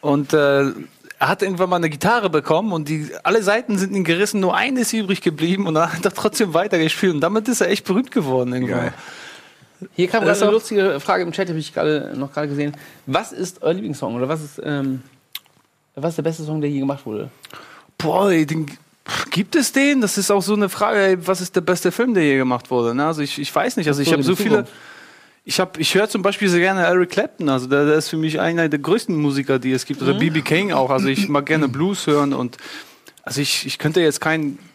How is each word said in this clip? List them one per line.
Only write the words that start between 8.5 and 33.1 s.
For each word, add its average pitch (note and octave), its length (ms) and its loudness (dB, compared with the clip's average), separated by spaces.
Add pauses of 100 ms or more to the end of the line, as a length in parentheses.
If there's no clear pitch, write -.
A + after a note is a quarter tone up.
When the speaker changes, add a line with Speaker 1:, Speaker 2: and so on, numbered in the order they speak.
Speaker 1:
irgendwann. B2 260 -2
Speaker 2:
Geil. - 140 -4 (1040)
Speaker 3:
Hier F3+ 100 2
kam A3 160 0
Speaker 1:
Das G3+ 160 2
Speaker 3:
gerade - 0 -
eine - 0 -
Speaker 1:
ist G3+ 80 2
auch G#3 60 6
Speaker 3:
lustige G3 480 0
Frage F#3 220 0
im E3+ 100 -6
Chat, F#3 160 -4
hab D#3+ 80 -4
ich D3+ 160 -8
gerade, D3+ 420 -2
noch C#3 180 -6
gerade D3+ 140 -4
gesehen. D3 240 -4 (340)
Was D#3+ 280 -2
ist - 280 -8
euer D#3 120 2
Lieblingssong D#3 420 -6
oder B2+ 140 -2
was D#3 120 -4
ist, D3 220 -16
ähm, C3+ 380 -4 (920)
was D3+ 160 -4
ist D#3+ 60 -8
der D#3 60 -4
beste D#3+ 220 -4
Song, D3+ 160 -4
der D3 80 0
je C#3+ 100 -2
gemacht C#3 260 -4
wurde? A2 240 -6 (680)
Speaker 1:
Boah, F#3 340 2
ey, D#3+ 140 4
den, D#3+ 220 -4 (640)
gibt - 280 0
es C#4 160 0
den? C#4 260 4
Das G#3+ 180 0
ist G3 140 0
auch G3+ 100 4
so F3+ 120 0
eine G#3 160 2
Frage, G#3 300 0
ey, F#3 280 2
was F#3 140 0
ist F3+ 120 -10
der F#3 80 2
beste F3+ 300 0
Film, A#3+ 220 0
der F#3 100 4
je C#3 140 4
gemacht B2+ 340 0
wurde? A#2+ 240 2
Ne? C#3+ 100 0
Also D#3 160 -2
ich, C#3+ 180 -6
ich C#3+ 140 -6
weiß G#3 220 0
nicht, D#3+ 140 0
also C#3+ 120 2
ich C#3 60 2
Speaker 3:
Ach E3 60 4
so, E3 60 2
Speaker 1:
hab C#3 40 2
so D3+ 80 2
Speaker 3:
in F#3 60 2
Speaker 1:
viele, G#3 200 0
Speaker 3:
Zukunft. - 160 -2 (720)
Speaker 1:
ich - 160 -4
hab, F3+ 180 -2
ich D#3+ 160 0
hör G#3 140 4
zum G#3 120 -4
Beispiel G3 280 0
sehr F3 100 4
gerne F#3+ 240 2
Eric F3+ 280 2
Clapton, G3 380 -2
also B2+ 180 0
der, C#3+ 180 4
der D3+ 100 4
ist D3+ 140 0
für E3 80 -4
mich D#3 240 -2
einer E3+ 280 2
der D3 100 -2
größten E3+ 360 0
Musiker, C#3 440 0
die B2+ 120 -2
es C3 140 -2
gibt, C#3 160 -8
oder C3+ 120 2
Speaker 3:
Mhm. - 60 0
Speaker 1:
B E3 100 2
B D#3 120 -2
King F3 320 0
auch, C3+ 180 2
also C3 160 2
ich C#3 220 0
mag C#3+ 160 0
gerne D#3 240 2
Blues E3 360 -2
hören D3 280 2
und, B2 240 -4 (640)